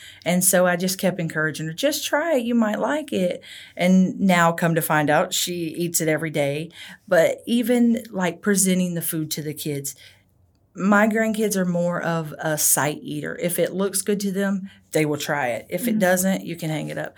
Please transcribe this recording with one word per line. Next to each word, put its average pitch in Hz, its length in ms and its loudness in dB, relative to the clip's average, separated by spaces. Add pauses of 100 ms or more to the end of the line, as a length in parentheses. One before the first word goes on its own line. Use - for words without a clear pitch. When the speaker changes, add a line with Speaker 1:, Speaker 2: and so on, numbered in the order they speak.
(260)
Speaker 1:
And 180 180 2
so 180 240 4
I 175 80 2
just 185 240 -2
kept 180 220 0
encouraging 156 460 -4
her, 160 60 -8
"Just 294 320 -2
try 311 300 0
it. 247 80 0
You 233 100 -2
might 214 260 2
like 294 340 -4
it." 185 280 -2 (360)
And 185 420 4
now 175 320 4
come 170 240 0
to 160 60 2
find 151 280 2
out, 151 240 2
she - 200 -4 (140)
eats 170 340 -4
it 160 80 0
every 156 220 -2
day. 147 380 -2 (380)
But 170 380 4
even, 240 680 2
like, 180 300 -4
presenting 185 520 2
the 165 80 -4
food 156 300 -4
to 165 100 -6
the 151 120 -6
kids, 143 420 -8 (800)
my 202 320 4
grandkids 220 480 0
are 185 100 2
more 175 360 0
of 160 380 -2
a 156 180 -2
sight 147 440 0
eater. 147 400 -8
If 175 160 -2
it 170 160 0
looks 190 280 -2
good 208 180 -2
to 202 140 -2
them, 196 360 -2 (220)
they 156 140 2
will 147 120 0
try 143 300 -2
it. 113 220 -6
If 180 180 -4
it 226 40 0
Speaker 2:
Mm-hmm. 214 80 0
Speaker 1:
doesn't, 185 460 2
you 165 120 -8
can 160 120 -6
hang 151 200 -4
it 151 80 -10
up. - 200 -10